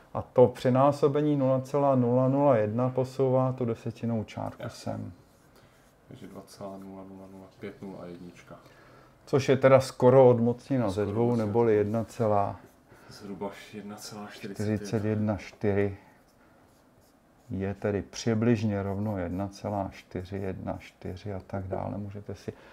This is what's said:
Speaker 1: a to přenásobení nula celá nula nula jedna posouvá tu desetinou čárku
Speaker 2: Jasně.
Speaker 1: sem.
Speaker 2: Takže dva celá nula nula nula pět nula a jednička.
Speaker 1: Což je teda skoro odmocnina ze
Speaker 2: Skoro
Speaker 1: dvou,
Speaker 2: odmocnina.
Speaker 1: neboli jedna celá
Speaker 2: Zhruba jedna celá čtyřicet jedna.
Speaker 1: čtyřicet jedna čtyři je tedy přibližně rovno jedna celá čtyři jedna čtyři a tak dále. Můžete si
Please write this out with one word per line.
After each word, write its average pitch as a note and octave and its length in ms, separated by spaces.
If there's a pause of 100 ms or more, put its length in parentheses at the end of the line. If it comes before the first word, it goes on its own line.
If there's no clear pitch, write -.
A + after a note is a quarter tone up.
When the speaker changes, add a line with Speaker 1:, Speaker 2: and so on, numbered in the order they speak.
(140)
Speaker 1:
a A2+ 80
to B2 260
přenásobení C#3 880
nula C3 260
celá C#3 340
nula B2+ 320
nula C#3 300
jedna A2 320
posouvá C3 640
tu B2+ 120
desetinou A#2 580
čárku G#2 400
Speaker 2:
Jasně. - 280
Speaker 1:
sem. G2 200 (960)
Speaker 2:
Takže - 200
dva G2 200
celá G2 220
nula F#2+ 400
nula F#2+ 220
nula F#2+ 140 (140)
pět G2+ 220
nula F#2+ 220
a - 20
jednička. F2 500 (680)
Speaker 1:
Což C#3+ 240
je C3 80
teda C3+ 220
skoro B2+ 500
odmocnina A#2+ 600
ze F#2+ 40
Speaker 2:
Skoro G2+ 180
Speaker 1:
dvou, A2 120
Speaker 2:
odmocnina. A#2+ 220
Speaker 1:
neboli A2 300
jedna G#2 280
celá G#2 520 (540)
Speaker 2:
Zhruba G2 420 (220)
jedna G#2 220
celá G#2 360
čtyřicet G2+ 320
jedna. G#2+ 140
Speaker 1:
čtyřicet G#2 280
jedna G#2+ 320
čtyři G2+ 600 (1500)
je G2 240
tedy G#2 280
přibližně A2 800
rovno G2 340
jedna F2+ 300
celá G2+ 460
čtyři F2+ 440
jedna F#2 420
čtyři F#2+ 540
a F#2+ 140
tak G2 200
dále. G2 300
Můžete G2+ 380
si - 180 (200)